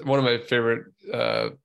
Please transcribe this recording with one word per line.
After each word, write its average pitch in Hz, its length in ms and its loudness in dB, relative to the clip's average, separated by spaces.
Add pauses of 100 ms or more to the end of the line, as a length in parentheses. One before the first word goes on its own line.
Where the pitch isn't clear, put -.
one 139 160 2
of 131 60 2
my 120 120 2
favorite, 117 480 0 (260)
uh, 55 380 -2 (160)